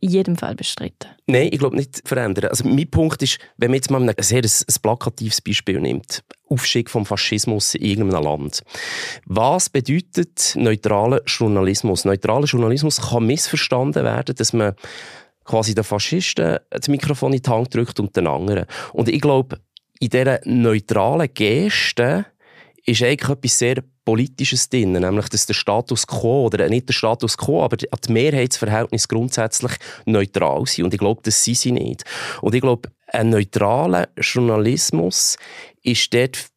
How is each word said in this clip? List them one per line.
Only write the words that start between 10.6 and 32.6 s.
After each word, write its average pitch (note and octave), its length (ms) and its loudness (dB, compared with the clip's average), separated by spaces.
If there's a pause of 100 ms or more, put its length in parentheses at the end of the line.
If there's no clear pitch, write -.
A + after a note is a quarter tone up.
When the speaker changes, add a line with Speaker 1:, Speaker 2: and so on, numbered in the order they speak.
Speaker 2:
Journalismus? G2+ 760 0
Neutraler G#2+ 400 2
Journalismus C#3 560 0
kann A2+ 260 0
missverstanden C#3 760 0
werden, B2 300 -2
dass A2+ 180 -2
man G#2+ 220 0 (680)
quasi A2 300 0
den G#2+ 100 0
Faschisten E3 720 -2 (100)
das - 200 -6
Mikrofon C3+ 440 0
in C3+ 80 0
die C3 80 -4
Hand A#2+ 260 0
drückt A2+ 240 -2
und G2+ 160 -4
den F2+ 120 0
anderen. F2 400 -2 (260)
Und A2+ 160 0
ich C#3 140 0
glaube, C3+ 360 2 (400)
in A#2 120 -2
dieser C3 340 2
neutralen A#2 880 2
Geste C#3+ 920 0 (580)
ist A#2 180 2
eigentlich C3+ 280 2
etwas B2+ 280 0
sehr B2+ 240 2 (220)
Politisches A#2+ 640 0
drin, G#2+ 240 2
nämlich F#2 380 0
dass - 160 -2
der G#2 80 -4
Status A2+ 520 -2
quo, A#2+ 400 0
oder G2 220 2
nicht B2 200 0
der - 40 0
Status A2+ 440 0
quo, D#3 280 0
aber A#2 120 0
die - 120 -6 (240)
Mehrheitsverhältnisse A#2 960 0
grundsätzlich A#2+ 640 -2 (320)
neutral G2+ 640 2
sind. - 180 -2
Und F2+ 100 0
ich G2 60 -2
glaube, G2+ 240 0
das - 180 2
sind A#2+ 140 0
sie B2 160 0
nicht. - 320 -4 (360)
Und G#2 140 2
ich B2+ 60 4